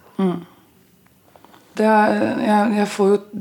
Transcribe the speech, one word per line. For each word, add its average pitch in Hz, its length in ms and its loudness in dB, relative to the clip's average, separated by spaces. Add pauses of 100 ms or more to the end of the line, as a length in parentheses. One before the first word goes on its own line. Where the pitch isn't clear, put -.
(180)
Mm. 175 280 -4 (1300)
Det 214 100 0
er, 214 540 2
jeg, 214 380 0
jeg 208 100 0
får 202 220 0
jo 202 120 2 (200)